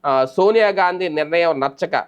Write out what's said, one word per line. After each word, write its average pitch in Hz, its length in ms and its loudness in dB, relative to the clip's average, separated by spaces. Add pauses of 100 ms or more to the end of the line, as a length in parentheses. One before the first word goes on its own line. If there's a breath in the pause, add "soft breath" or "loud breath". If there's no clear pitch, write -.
ఆ, 131 180 2
సోనియా 208 440 2
గాంధీ 185 400 -2
నిర్ణయం 151 520 -2
నచ్చక 139 480 -4